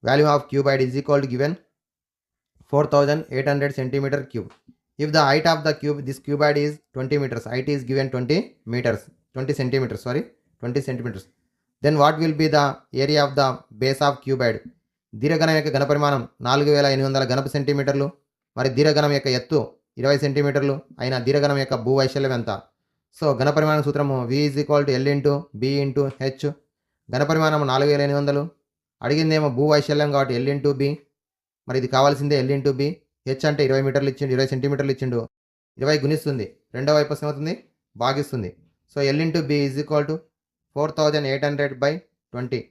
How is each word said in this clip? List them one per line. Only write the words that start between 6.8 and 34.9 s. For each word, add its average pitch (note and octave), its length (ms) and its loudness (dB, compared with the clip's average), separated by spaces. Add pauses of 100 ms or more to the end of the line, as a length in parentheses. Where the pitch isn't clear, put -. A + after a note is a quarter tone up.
twenty C3 280 -2
meters, A#2 300 -6
height B2+ 220 -4
is C3+ 160 -6
given C3+ 240 0
twenty B2+ 240 0 (340)
meters, A#2 300 -2 (320)
twenty C3 260 -4
centimeters, B2 460 -2
sorry, C3 160 -4 (380)
twenty B2 280 -4
centimeters. A#2 360 -8 (580)
Then D3+ 180 4
what D3+ 200 6
will D#3+ 200 0
be D#3 60 4 (100)
the C#3+ 80 4 (380)
area D3 240 2
of C3+ 120 -4
the C3+ 80 4 (340)
base C3+ 260 0
of C#3+ 60 2 (120)
cuboid? B2+ 320 0 (560)
దీర్ఘనం D#3 440 2
యొక్క D3+ 200 0
ఘనపరిమాణం C#3+ 440 2 (240)
నాలుగు C#3+ 300 2
వేల C#3+ 180 4
ఎనిమిది C3+ 140 0
వందల C3+ 240 0
ఘనపు C3+ 240 -2
సెంటీమీటర్లు, C#3 500 0 (520)
మరి C3 200 0
దీర్ఘనం D3 380 4
యొక్క C3+ 140 -2 (100)
ఎత్తు D3 200 -2 (400)
ఇరవై C3+ 240 2
సెంటీమీటర్లు C#3 520 0 (260)
అయిన B2+ 140 -2 (100)
దీర్ఘనం C#3+ 360 2
యొక్క C3+ 140 -2 (100)
భూ B2+ 140 0
వైశాల్యం C3+ 380 0
ఎంత? G#2+ 140 -4 (680)
So D#3+ 80 -4 (140)
ఘనపరిమాణ D3+ 480 2
సూత్రము C#3+ 280 0 (140)
V C3 180 0
is C3+ 140 -2
equal D3 260 2
to C#3 140 2
L C3+ 120 0
into C#3+ 200 2 (280)
B C3 80 0 (140)
into C#3 200 -2 (260)
H. C3+ 140 -10 (680)
ఘనపరిమాణం D3+ 520 2 (100)
నాలుగు C#3 200 2
వేల C#3+ 160 2
ఎనిమిది C#3+ 140 0
వందలు, C#3+ 220 0 (640)
అడిగిందేమో D#3 520 2
భూ C#3+ 160 2
వైశాల్యం D3 420 2
కాబట్టి C3 280 0
L C3+ 100 0
into C#3+ 260 0
B, C#3 100 0 (760)
మరి B2+ 140 -2
ఇది B2+ 140 -4
కావాల్సిందే C#3+ 500 4
L C3 120 -2
into C#3 220 0
B. C#3+ 100 0 (480)
H - 120 -8
అంటే D3 180 0
ఇరవై C3+ 200 2
మీటర్లు C#3 260 2
ఇచ్చిండు, C3+ 220 -4
ఇరవై C3+ 180 2
సెంటీమీటర్లు C#3 420 -2